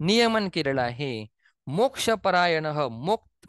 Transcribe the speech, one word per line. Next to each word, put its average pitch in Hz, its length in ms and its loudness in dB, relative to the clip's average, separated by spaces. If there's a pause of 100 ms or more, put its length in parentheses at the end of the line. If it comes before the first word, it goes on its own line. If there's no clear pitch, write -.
नियमन 220 520 2
केलेलं 139 300 0
आहे. 120 440 -4 (400)
मोक्षपरायणः, 175 1200 0
मोक्ष, 135 380 -4 (220)